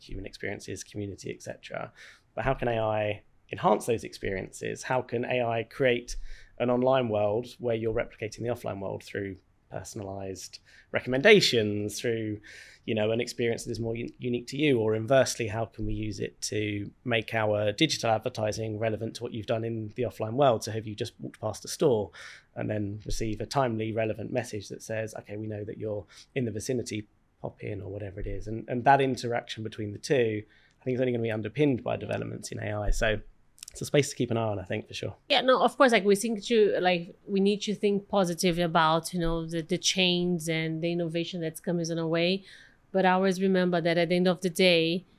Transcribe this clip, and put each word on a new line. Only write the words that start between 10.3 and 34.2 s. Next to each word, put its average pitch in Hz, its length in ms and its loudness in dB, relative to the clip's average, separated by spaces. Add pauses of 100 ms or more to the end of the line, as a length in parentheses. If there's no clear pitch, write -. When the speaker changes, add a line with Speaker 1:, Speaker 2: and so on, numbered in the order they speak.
Speaker 1:
recommendations, 120 1080 4
through, 110 380 -2 (480)
you 110 80 0
know, 107 160 2
an 113 100 2
experience 120 440 -2
that 120 60 -8
is 110 100 -6
more 113 160 -4
un-, 117 120 -8 (100)
unique 120 300 -2
to 135 80 -8
you? 143 220 4
Or 110 160 2
inversely, 117 540 2
how 113 180 -2
can 107 200 -8
we 107 80 0
use 107 260 -6
it - 220 -8
to 104 480 -4 (140)
make 117 300 0
our 107 380 2
digital 131 380 2
advertising 110 680 -2
relevant 110 380 -2
to - 60 -10
what 120 100 -8
you've 107 140 -8
done 113 180 0
in 110 320 -6
the 123 80 -2
offline 110 300 -4
world? 127 300 4
So 110 80 -6
have 110 140 -4
you 107 80 -8
just 107 240 -6
walked - 220 -12
past 107 240 -6
a - 40 -12
store 120 420 2 (460)
and 117 140 -4
then 107 340 -4
receive 113 360 -2
a 110 60 -6
timely, 113 460 -2
relevant 110 400 -2
message 113 360 -6
that - 140 -12
says, 110 380 -6
"Okay, 104 160 -12
we 107 100 -8
know 104 180 -8
that - 140 -12
you're 107 260 -6 (300)
in 135 100 0
the 113 60 -2
vicinity, 110 560 -6 (360)
pop - 200 -10
in," 110 200 -8
or 98 80 -10
whatever 101 300 -10
it 101 60 -4
is? 98 200 -6
And, 113 220 -6
and 123 160 -4
that 139 160 8
interaction 120 600 -2
between 107 300 -8
the 101 60 -10
two, 113 440 2 (380)
I - 40 -20
think, 127 120 -2
is 120 40 -2
only 127 120 2
gonna 117 100 -2
be 113 80 -2
underpinned 110 540 0
by 113 120 -2
developments 110 560 -6
in 107 60 -10
A 107 220 -6
I. 101 100 0
So 107 300 2 (500)
it's - 120 -12
a - 20 -6
space 143 240 2
to - 80 -10
keep 123 140 0